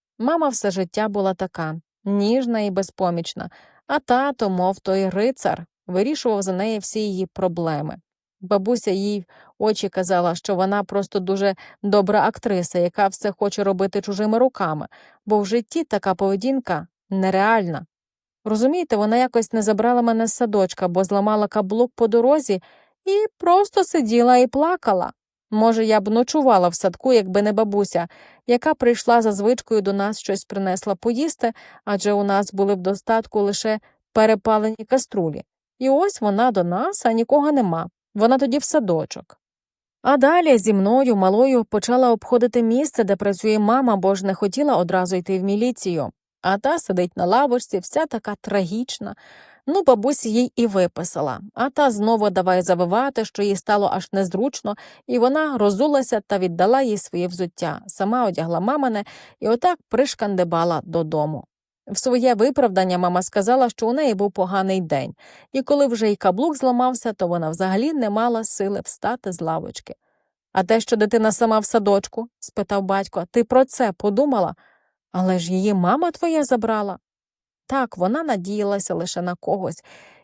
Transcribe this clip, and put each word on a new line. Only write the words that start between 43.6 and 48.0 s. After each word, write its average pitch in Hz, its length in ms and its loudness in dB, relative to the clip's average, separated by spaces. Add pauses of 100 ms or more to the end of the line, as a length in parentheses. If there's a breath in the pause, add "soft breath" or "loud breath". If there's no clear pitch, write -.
бо 190 180 2
ж 190 120 -4
не 190 80 -2
хотіла 240 420 0
одразу 180 400 0
йти 185 220 -4
в 180 40 -4
міліцію. 196 720 -2 (300)
А 190 160 0
та 294 200 0
сидить 180 380 -2
на 175 100 -2
лавочці, 240 520 0
вся 302 280 -2